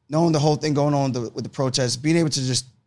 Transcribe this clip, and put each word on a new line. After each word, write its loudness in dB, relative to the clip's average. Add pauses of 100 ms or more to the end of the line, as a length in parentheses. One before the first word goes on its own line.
knowing 2
the 2
whole 4
thing -2
going 2
on 0
with -4
the, -6
with -8
the -10
protest, -2
being 2
able 2
to -2
just -2 (200)